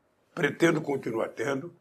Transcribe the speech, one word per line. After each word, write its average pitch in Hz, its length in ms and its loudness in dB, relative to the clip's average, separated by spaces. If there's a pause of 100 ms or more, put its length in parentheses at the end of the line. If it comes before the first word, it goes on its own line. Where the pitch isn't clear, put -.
(360)
pretendo 156 460 2
continuar 131 480 -2
tendo. 139 520 -4